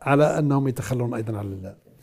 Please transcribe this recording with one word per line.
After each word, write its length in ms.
على 360
أنهم 300
يتخلون 460
أيضًا 240
عن 80
ال-، 300